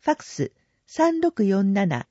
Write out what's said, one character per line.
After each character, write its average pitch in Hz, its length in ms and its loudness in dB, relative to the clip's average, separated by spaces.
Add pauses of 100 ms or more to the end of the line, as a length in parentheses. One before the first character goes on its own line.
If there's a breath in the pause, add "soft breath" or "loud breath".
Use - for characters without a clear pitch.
フ - 100 -2
ァ 302 40 2
ッ - 20 -10
ク - 80 -20
ス、 - 280 -8 (340)
三 330 340 0
六 330 240 0
四 196 280 2
七 185 380 0